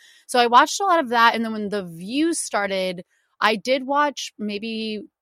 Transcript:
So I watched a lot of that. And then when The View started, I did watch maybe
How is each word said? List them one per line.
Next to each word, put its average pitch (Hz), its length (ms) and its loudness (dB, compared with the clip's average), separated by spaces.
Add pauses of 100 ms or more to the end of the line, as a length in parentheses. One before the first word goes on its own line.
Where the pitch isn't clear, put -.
(280)
So 254 120 0
I 240 80 6
watched 247 320 6
a 403 60 -2
lot 349 140 4
of 262 100 -2
that. 233 260 4
And 226 80 -2
then 226 80 -4
when 214 160 -6
The 196 160 -4
View 208 500 -2
started, 190 680 -4 (380)
I 214 160 2
did 262 280 -2
watch 285 540 -2
maybe 214 640 -6 (200)